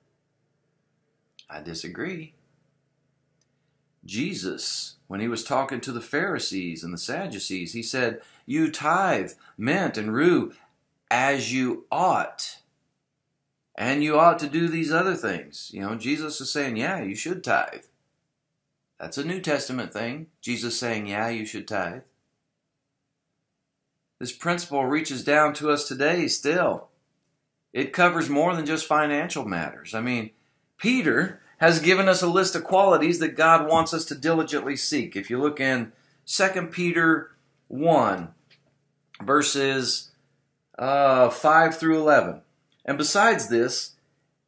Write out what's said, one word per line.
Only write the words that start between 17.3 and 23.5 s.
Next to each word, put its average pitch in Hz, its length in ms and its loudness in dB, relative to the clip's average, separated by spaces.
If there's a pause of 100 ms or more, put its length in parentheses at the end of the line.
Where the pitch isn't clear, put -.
tithe." - 420 -2 (1120)
That's 82 200 -10
a 143 40 -6
New 180 160 -6
Testament 131 540 -4
thing. 123 380 -8 (100)
Jesus 117 380 -6
saying, 113 260 -4
"Yeah, 104 240 -4
you 110 160 -6
should 107 220 -10
tithe." 95 340 -6 (2250)